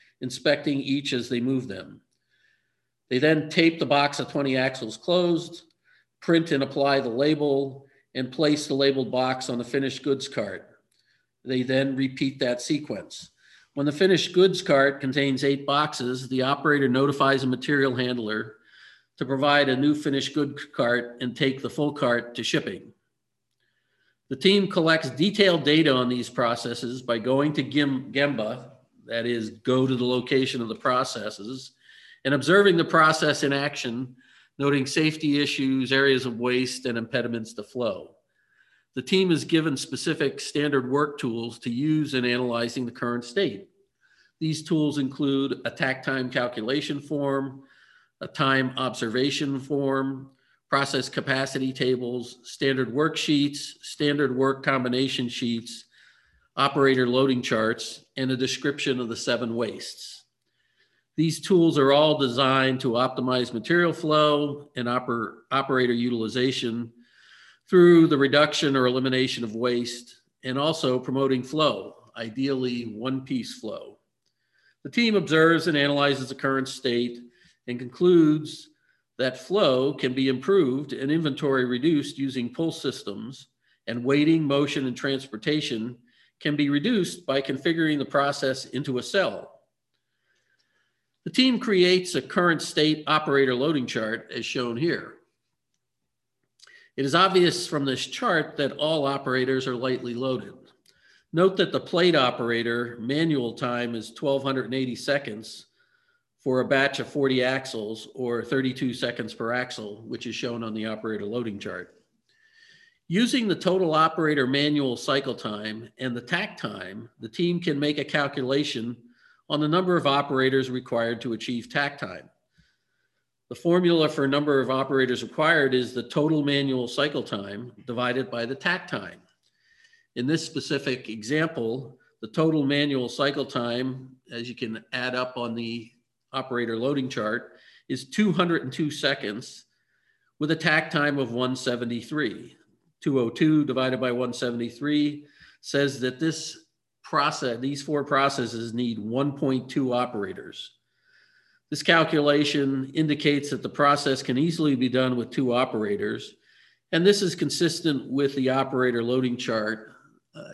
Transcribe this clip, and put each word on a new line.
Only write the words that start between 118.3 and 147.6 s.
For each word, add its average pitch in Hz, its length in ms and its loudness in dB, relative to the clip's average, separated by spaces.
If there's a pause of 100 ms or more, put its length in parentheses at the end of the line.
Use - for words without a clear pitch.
on 151 120 0
the 151 60 2
number 180 280 2
of 143 100 2
operators 135 640 2
required 120 520 -2
to 120 100 -4
achieve 113 400 -6
takt 143 300 -2
time. 90 280 -12 (1200)
The 120 80 -14
formula 170 540 4
for 139 180 0
number 143 320 2
of 123 100 0
operators 131 540 0
required 151 500 2
is 123 200 0
the 120 100 -4
total 151 400 2
manual 139 420 0
cycle 143 380 -2
time 104 480 -8 (140)
divided 123 440 -2
by 117 160 -4
the 131 100 -6
takt 123 340 -2
time. 98 320 -8 (960)
In 123 100 -2
this 156 180 0
specific 131 640 -4
example, 123 920 -4 (240)
the 110 60 -10
total 156 380 2
manual 143 420 0
cycle 139 380 -2
time, 127 720 -4 (120)
as 120 200 -10
you 113 60 -12
can 113 360 -8
add 127 240 -4
up 127 220 -4
on 117 180 -6
the 117 340 -8 (440)
operator 120 420 -4
loading 131 320 -2
chart, 117 460 -6 (340)
is - 220 -6
two 214 240 2
hundred 170 300 2
and 127 100 -8
two 151 180 -2
seconds, 123 720 -6 (760)
with 151 120 -2
a 156 60 2
takt 160 340 2
time 147 260 2
of 123 140 -2
one 127 240 0
seventy-three. 120 1040 -6 (420)
Two 135 180 0
oh 117 120 2
two 156 340 4
divided 127 380 0
by 127 100 0
one 120 220 -2
seventy-three 143 920 -2 (380)
says 135 400 0
that 127 180 -4
this - 460 -6 (440)
process, 143 500 0
these 139 220 -4